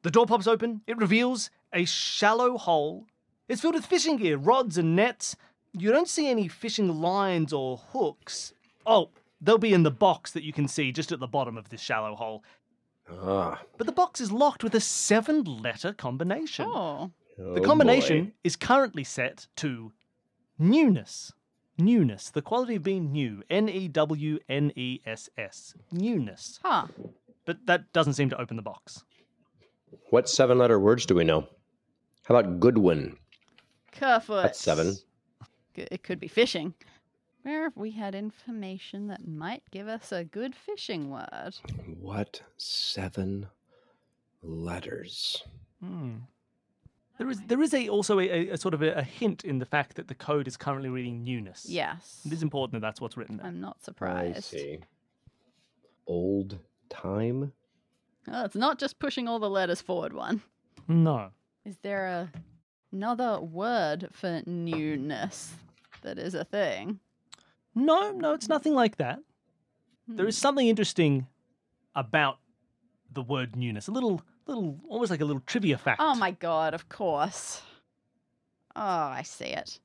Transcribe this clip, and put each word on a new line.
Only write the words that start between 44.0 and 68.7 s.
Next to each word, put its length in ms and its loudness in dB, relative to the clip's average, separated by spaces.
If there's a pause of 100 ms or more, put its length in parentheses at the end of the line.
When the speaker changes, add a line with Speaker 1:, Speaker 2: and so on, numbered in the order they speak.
Speaker 2:
letters? 1000 -10 (400)
Speaker 1:
Hmm. 300 -10 (1040)
There 120 -6
is, 80 -8
Speaker 3:
Anyway. 100 -16
Speaker 1:
there 140 2
is 120 2
a, 140 0
also 300 2
a, 100 4
a, 220 0
a 60 -4
sort 180 -2
of 80 -2
a, 120 2
a 80 -2
hint 420 -4
in 160 -4
the 60 -6
fact 300 -2
that 120 -14
the 80 -12
code 320 -2
is 80 -12
currently 320 -6
reading 340 -8
newness. 460 -8
Speaker 3:
Yes. 580 -8
Speaker 1:
It 60 -6
is 100 -4
important 380 -4
that 60 -6
that's 140 -8
what's 160 -10
written 200 -12
there. 100 -12
Speaker 3:
I'm 140 -10
not 200 -12
Speaker 2:
I 40 -20
Speaker 3:
surprised. 600 -8
Speaker 2:
see. 360 -10 (1300)
Old 520 -4 (320)
time? 600 -4 (800)
Speaker 3:
Oh, 140 -6
it's 120 -10
not 220 0
just 200 -6
pushing 300 -4
all 100 -4
the 120 -2
letters 300 0
forward 320 -6
one. 300 -6 (460)
Speaker 1:
No. 420 4 (340)
Speaker 3:
Is 180 -14
there 240 -4
a, 260 -6 (600)
another 480 -2
word 720 -2
for 340 -6
newness 1080 -6 (480)
that 160 -10
is 160 -8
a 100 -6
thing? 560 -4 (720)
Speaker 1:
No, 380 2
no, 200 -2
it's 160 -4
nothing 260 0